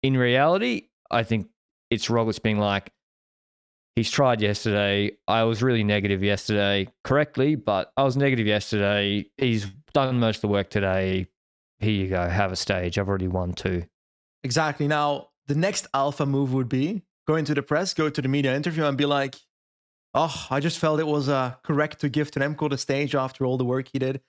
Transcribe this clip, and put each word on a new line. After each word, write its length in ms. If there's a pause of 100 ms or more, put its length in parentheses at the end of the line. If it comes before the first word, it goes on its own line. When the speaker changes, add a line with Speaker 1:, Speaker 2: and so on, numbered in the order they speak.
Speaker 1:
in 160
reality, 680 (220)
I 120
think 260 (400)
it's 200
Roglic 340
being 160
like, 340 (1040)
"He's 140
tried 320
yesterday. 760 (100)
I 180
was 180
really 200
negative 400
yesterday, 680 (160)
correctly, 500
but 420
I 60
was 160
negative 280
yesterday. 920
He's 280 (280)
done 260
most 160
of 60
the 60
work 200
today. 580 (520)
Here 120
you 180
go. 200
Have 240
a 40
stage. 420
I've 100
already 200
won 260
two." 320 (560)
Speaker 2:
Exactly. 460
Now, 400 (200)
the 60
next 380
alpha 320
move 300
would 160
be 320 (260)
going 160
to 100
the 80
press, 300
go 160
to 140
the 60
media 280
interview 300
and 100
be 80
like, 300 (800)
"Oh, 340
I 120
just 180
felt 200
it 80
was, 220
uh, 340
correct 380
to 80
gift 280
Remco 340
the 80
stage 360
after 300
all 140
the 80
work 260
he 60
did." 300